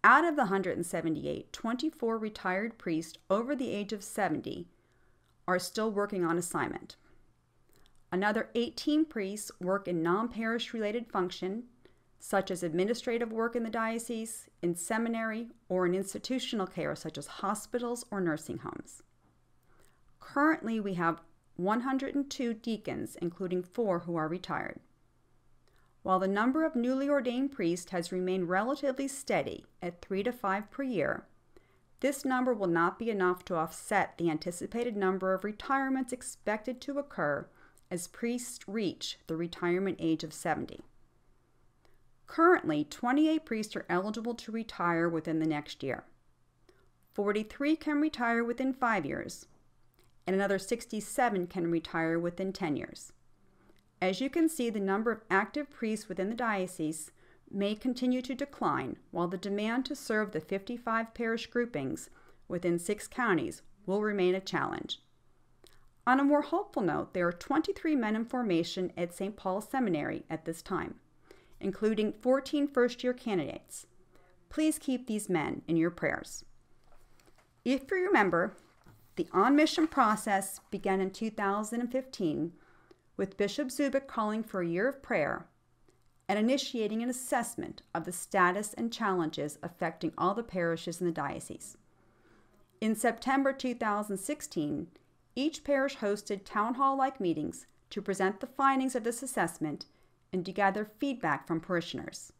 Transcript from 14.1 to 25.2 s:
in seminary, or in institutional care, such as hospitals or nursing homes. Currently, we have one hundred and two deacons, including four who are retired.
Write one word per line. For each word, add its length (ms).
in 140
seminary, 760
or 180
in 80
institutional 760
care, 280
such 220
as 100
hospitals 840
or 100
nursing 380
homes. 440
Currently, 580
we 140
have 280
one 260
hundred 340
and 140
two 240
deacons, 680
including 400
four 380
who 160
are 120
retired. 520